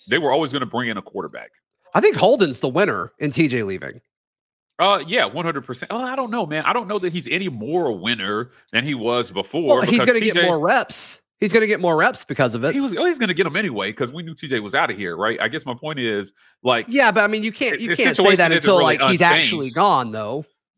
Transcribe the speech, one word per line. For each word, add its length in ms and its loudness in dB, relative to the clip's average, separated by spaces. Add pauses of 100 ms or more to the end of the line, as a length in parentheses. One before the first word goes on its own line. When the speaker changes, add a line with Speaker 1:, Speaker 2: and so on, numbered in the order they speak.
Speaker 1:
They 80 2
were 160 0
always 180 0
gonna 160 -4
bring 220 -4
in 80 -4
a 60 -8
quarterback. 480 -10 (440)
Speaker 2:
I 60 4
think 160 4
Holden's 440 4
the 80 0
winner 500 -2
in 120 -4
T 180 2
J 160 -2
leaving. 360 -8 (800)
Speaker 1:
Uh, 260 2
yeah, 200 2
one 180 -6
hundred 220 -4
percent. 260 -10
Oh, 100 -4
I 140 -6
don't 140 -4
know, 160 -2
man. 180 -4
I 80 2
don't 160 -4
know 100 -4
that 140 -4
he's 160 -8
any 220 -2
more 360 -2
a 60 0
winner 580 -4 (220)
than 100 0
he 120 -4
was 360 -2
before, 460 0
Speaker 2:
Well, 60 2
he's 180 2
Speaker 1:
because 60 2
Speaker 2:
gonna 140 4
get 140 0
Speaker 1:
T 60 2
J 60 4
Speaker 2:
more 120 2
reps. 640 -2 (180)
He's 140 0
gonna 140 4
get 140 0
more 160 2
reps 280 2
because 300 0
of 100 -4
it. 100 0
Speaker 1:
He 60 0
was, 160 -4
oh, 80 0
he's 140 0
gonna 160 0
get 120 2
'em 100 -4
anyway 360 -2
'cause 180 -4
we 120 -12
knew 120 -14
T 140 -12
J 120 0
was 140 -6
outta 200 0
here, 220 -6
right? 240 -2
I 80 0
guess 180 -8
my 80 -6
point 240 -8
is, 340 -4 (300)
like, 260 2
Speaker 2:
Yeah, 240 4
but, 120 2
I 20 4
mean, 180 -4
you 80 -4
can't, 240 -2
Speaker 1:
the, 60 -10
Speaker 2:
you 80 -4
Speaker 1:
the 60 -2
Speaker 2:
can't 200 2
say 60 4
Speaker 1:
situation 160 8
Speaker 2:
that 140 4
Speaker 1:
isn't 120 2
Speaker 2:
until, 140 6
Speaker 1:
really 180 4
Speaker 2:
like, 140 2
he's 100 2
Speaker 1:
unchanged. 240 4
Speaker 2:
actually 260 -2
gone, 420 2
though. 340 -6 (320)